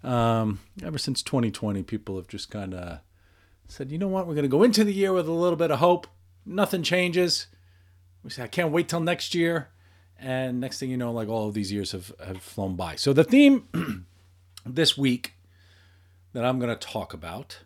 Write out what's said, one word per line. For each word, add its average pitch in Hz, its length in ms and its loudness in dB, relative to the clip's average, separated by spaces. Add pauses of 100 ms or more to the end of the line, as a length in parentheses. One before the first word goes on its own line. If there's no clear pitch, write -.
Um, 113 580 2 (220)
ever 160 140 -6
since - 260 -4
twenty 120 280 0
twenty, 101 320 -4
people 104 340 -8
have 92 100 -10
just - 240 -12
kinda 90 520 -10 (680)
said, 135 220 -12
"You 156 80 -6
know 196 100 -2
what? 190 180 -2
We're 160 80 -6
gonna 147 140 0
go 143 140 6
into 220 200 6
the 208 120 2
year 196 180 2
with 175 160 2
a 165 40 0
little 170 260 2
bit 165 120 2
of 131 80 2
hope. 175 280 4 (400)
Nothing 185 360 0
changes." 180 680 2 (760)
We 135 80 -16
say, 127 120 -10
"I 117 40 -8
can't 165 260 0
wait 170 160 0
till 165 120 -4
next 170 340 -2
year." 165 340 0 (500)
And 131 400 -2
next 127 200 -6
thing 131 100 -6
you 127 80 -4
know, 120 160 -2
like, 113 160 -4
all 110 200 -2
of 104 40 -4
these 101 180 -2
years 101 220 -4
have, 95 200 -10 (120)
have 92 160 -10
flown 95 360 -6
by. 90 200 -6
So 139 160 0
the 147 120 6
theme 247 840 4 (280)
<clears throat> - 300 -20
this 139 320 0
week 131 380 0 (1000)
that 120 140 -2
I'm 131 120 2
gonna 117 180 -2
talk - 360 -8
about 82 540 -12